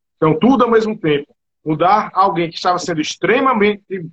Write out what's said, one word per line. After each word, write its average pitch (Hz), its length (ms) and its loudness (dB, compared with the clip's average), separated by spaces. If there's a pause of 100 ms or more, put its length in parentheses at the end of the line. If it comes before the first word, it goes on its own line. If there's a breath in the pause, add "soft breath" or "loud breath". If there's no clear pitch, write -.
(160)
Então, 156 240 0
tudo 247 240 4
ao 233 80 0
mesmo 214 260 0
tempo. 147 360 -2 (320)
Mudar 175 480 0
alguém 175 360 0
que 165 60 -18
estava 180 240 -2
sendo 165 220 -6
extremamente 208 1120 0